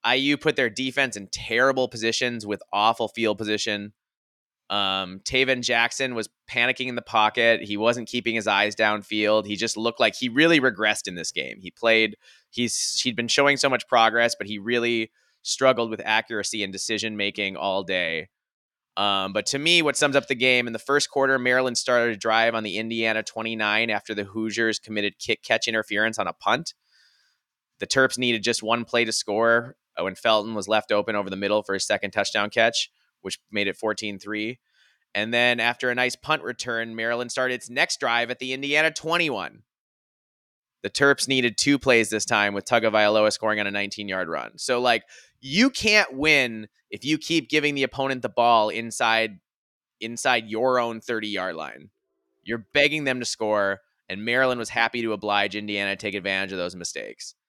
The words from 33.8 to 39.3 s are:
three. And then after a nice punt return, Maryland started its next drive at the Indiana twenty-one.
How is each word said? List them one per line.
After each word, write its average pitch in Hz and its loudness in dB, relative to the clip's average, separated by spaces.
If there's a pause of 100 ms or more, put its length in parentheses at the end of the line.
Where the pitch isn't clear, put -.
three. 107 -8 (520)
And 110 -4
then 120 2
after 120 -2
a 123 -4
nice 123 -2
punt - -6
return, 117 -6
Maryland 117 -4
started 127 -2
its 117 -12
next 143 -2
drive 120 0
at 123 -6
the 127 -8
Indiana 147 0
twenty-one. 143 -4 (1200)